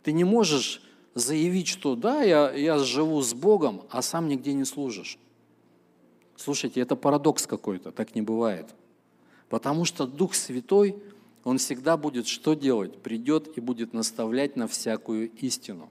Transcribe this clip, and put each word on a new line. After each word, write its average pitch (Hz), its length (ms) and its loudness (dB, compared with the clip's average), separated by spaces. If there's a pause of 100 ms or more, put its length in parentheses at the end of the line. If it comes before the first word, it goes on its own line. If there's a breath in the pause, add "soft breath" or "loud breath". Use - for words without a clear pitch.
Ты 156 100 -2
не 165 120 4
можешь 180 580 2 (320 soft breath)
заявить, 156 540 0
что - 280 -2
да, 254 280 0
я, 147 280 6
я 147 280 2
живу 143 420 2
с 117 120 -2
Богом, 147 560 2
а 127 120 -4
сам 165 260 -2
нигде 139 260 -2
не 135 120 0
служишь. 123 520 -8 (1200)
Слушайте, 131 460 -4
это 123 140 0
парадокс 143 520 2
какой-то, 95 440 -6
так - 240 -8
не 113 60 0
бывает. 107 460 -2 (840 soft breath)
Потому 143 360 -2
что 156 200 -4
Дух 147 280 -2
Святой, 196 680 2 (420 loud breath)
Он 131 160 0
всегда 139 360 0
будет 139 320 -4
что - 280 0
делать? 123 420 0
Придёт 127 580 -2
и 123 60 -6
будет 117 320 -6
наставлять 117 600 -2
на 117 120 -4
всякую 110 640 -4
истину. 104 600 -8